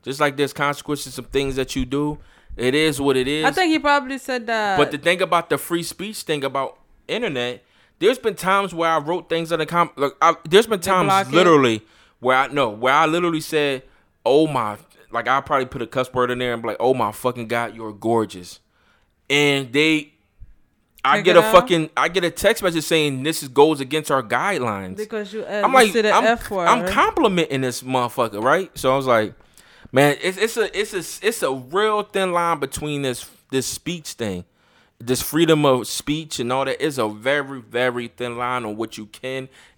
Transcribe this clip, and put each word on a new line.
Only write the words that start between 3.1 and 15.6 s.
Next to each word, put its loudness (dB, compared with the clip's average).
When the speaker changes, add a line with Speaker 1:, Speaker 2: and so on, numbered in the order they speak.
Speaker 1:
it 2
is. 0
Speaker 2:
I 2
think 2
he 2
probably 0
said -8
that. -2
Speaker 1:
But 4
the -6
thing 0
about 0
the 0
free -4
speech -10
thing -4
about -6
internet, -4
there's 4
been -4
times 0
where 0
I 2
wrote -4
things -2
on 0
the -2
com-, 0
like, -2
I, 6
there's 6
been -2
Speaker 2:
They -10
block 2
Speaker 1:
times 2
Speaker 2:
it? -2
Speaker 1:
literally 6
where 4
I, 2
no, 0
where 2
I 6
literally 0
said, -2
"Oh 4
my," -4
like, -4
I 4
probably 0